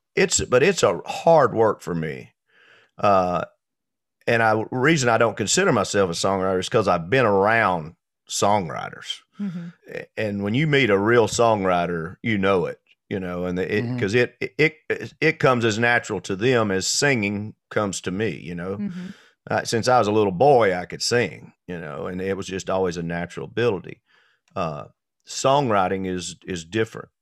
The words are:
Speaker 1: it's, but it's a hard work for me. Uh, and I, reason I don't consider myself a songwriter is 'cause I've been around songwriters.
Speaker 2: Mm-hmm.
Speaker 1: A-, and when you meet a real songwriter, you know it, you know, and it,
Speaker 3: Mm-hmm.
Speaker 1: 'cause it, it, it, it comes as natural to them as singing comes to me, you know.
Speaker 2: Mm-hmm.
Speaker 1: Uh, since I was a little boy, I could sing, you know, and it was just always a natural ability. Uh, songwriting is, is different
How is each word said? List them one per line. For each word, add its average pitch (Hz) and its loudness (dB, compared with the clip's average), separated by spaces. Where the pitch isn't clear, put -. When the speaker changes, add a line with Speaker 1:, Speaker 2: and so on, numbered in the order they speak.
Speaker 1:
it's, - 2
but 127 4
it's 196 2
a 92 2
hard 151 2
work 110 2
for 87 -6
me. 73 -8
Uh, 90 2
and 117 2
I, 110 2
reason 131 2
I 113 4
don't 113 2
consider 170 0
myself 98 2
a 85 -4
songwriter 95 0
is 90 -6
'cause 107 2
I've 87 0
been 127 4
around 98 2
songwriters. - -4
Speaker 2:
Mm-hmm. 175 -8
Speaker 1:
A-, - -10
and 104 -4
when 104 -2
you 147 2
meet 139 4
a 98 6
real 110 4
songwriter, 90 0
you 110 -2
know 95 2
it, - -8
you 101 -6
know, 90 -6
and 90 -4
it, 101 -2
Speaker 3:
Mm-hmm. 120 -6
Speaker 1:
'cause 101 -2
it, 123 0
it, - -10
it, - -6
it 156 0
comes 127 2
as 107 0
natural 117 0
to 98 -6
them 113 2
as 95 -2
singing 107 -2
comes 104 -4
to - -6
me, 101 -4
you 71 -10
know. 90 -8
Speaker 2:
Mm-hmm. 180 -10
Speaker 1:
Uh, 110 -2
since 113 -2
I 123 4
was 104 2
a 104 0
little 104 2
boy, 113 4
I 90 -6
could 85 -12
sing, 101 -4
you 87 -10
know, 78 -10
and 92 -8
it 95 -4
was 95 -10
just 92 -8
always 92 -2
a 85 -6
natural 85 -8
ability. 110 -4
Uh, 78 -6
songwriting 101 0
is, 90 -6
is 87 -8
different 107 -6